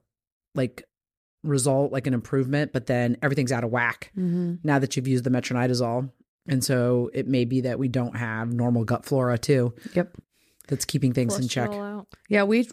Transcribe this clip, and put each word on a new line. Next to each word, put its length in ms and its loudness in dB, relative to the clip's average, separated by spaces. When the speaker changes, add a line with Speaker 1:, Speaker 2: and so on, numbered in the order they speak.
Speaker 1:
like, 300 -4
result, 480 2
like, 140 -4
an 80 0
improvement, 600 0
but 120 -2
then 360 2
everything's 300 0
out 120 -2
of 80 -2
whack 460 -2
Speaker 2:
Mm-hmm. 460 -2
Speaker 1:
now 160 4
that 160 -2
you've 120 -2
used 160 2
the 80 0
metronidazole. 800 0
And 160 0
so 500 2
it 140 -4
may 180 2
be 160 0
that 180 -2
we 80 0
don't 280 -2
have 380 -4
normal 320 2
gut 200 0
flora 320 2
too. 360 2
Speaker 2:
Yep. 220 -2
Speaker 1:
That's 180 -4
keeping 280 0
things 200 0
in 80 -2
Speaker 3:
Flushed 100 -2
it 20 -6
Speaker 1:
check. 180 -2
Speaker 3:
all 100 -6
out. 260 -10
Speaker 2:
Yeah, 140 4
we, 300 2